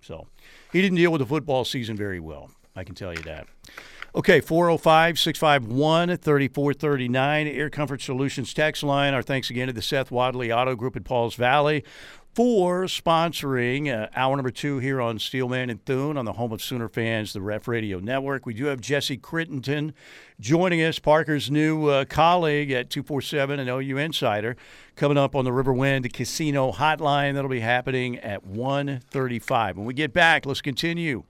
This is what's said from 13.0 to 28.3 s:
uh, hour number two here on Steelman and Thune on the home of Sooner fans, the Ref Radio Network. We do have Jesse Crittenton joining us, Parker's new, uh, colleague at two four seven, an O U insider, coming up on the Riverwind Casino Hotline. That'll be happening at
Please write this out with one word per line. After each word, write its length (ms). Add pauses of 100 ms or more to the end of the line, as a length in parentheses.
uh, 220
hour 200
number 140
two 280
here 240
on 160
Steelman 500
and 160
Thune 320
on 80
the 80
home 180
of 120
Sooner 260
fans, 460
the 80
Ref 260
Radio 320
Network. 460
We 80
do 120
have 140
Jesse 380
Crittenton 720 (480)
joining 400
us, 180
Parker's 520
new, 380
uh, 180
colleague 640
at 180
two 140
four 180
seven, 400
an 80
O 100
U 180
insider, 600 (380)
coming 240
up 160
on 100
the 60
Riverwind 640
Casino 600
Hotline. 640
That'll 160
be 100
happening 580
at 280